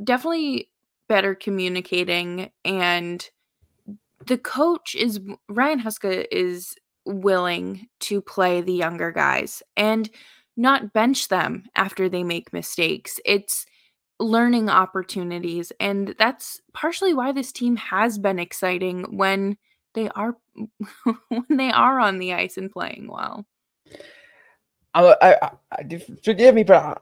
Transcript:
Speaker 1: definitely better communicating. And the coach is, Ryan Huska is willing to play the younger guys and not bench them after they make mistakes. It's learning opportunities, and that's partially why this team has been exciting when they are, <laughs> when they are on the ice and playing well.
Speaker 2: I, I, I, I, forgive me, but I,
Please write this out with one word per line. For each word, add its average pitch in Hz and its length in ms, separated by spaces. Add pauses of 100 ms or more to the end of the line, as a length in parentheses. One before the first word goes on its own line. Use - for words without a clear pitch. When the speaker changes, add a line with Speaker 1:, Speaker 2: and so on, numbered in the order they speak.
Speaker 1:
definitely 285 640 (400)
better 196 260
communicating. 180 1160 (160)
And 175 600 (1000)
the 254 100
coach 311 580
is, 220 240 (300)
Ryan 262 320
Huska 202 500
is 180 460 (300)
willing 185 800 (120)
to 202 200
play 180 400
the 180 140
younger 170 360
guys 139 520 (160)
and 220 320 (480)
not 247 340
bench 240 360
them 175 360 (100)
after 196 320
they 180 160
make 170 300
mistakes. 170 720
It's - 400 (540)
learning 233 500
opportunities, 175 1120
and 196 380
that's - 420 (140)
partially 339 400
why 262 180
this 262 180
team 240 260
has 208 420
been 190 200
exciting 180 640 (120)
when 196 400 (380)
they 220 160
are, 226 260 (180)
<laughs> - 760
when 247 280
they 262 140
are 254 280
on 196 200
the 180 160
ice 180 240
and 190 120
playing - 400
well. - 360 (1500)
Speaker 2:
I, 170 120
I, 180 260
I, - 200 (200)
I, 170 320 (220)
forgive 220 280
me, 220 120
but 185 120
I, 147 260